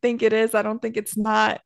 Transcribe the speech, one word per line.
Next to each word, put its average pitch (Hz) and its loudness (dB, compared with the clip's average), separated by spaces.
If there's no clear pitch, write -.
think 233 0
it 220 4
is. 226 2
I 214 4
don't 214 -4
think 226 -6
it's 208 -8
not. 214 0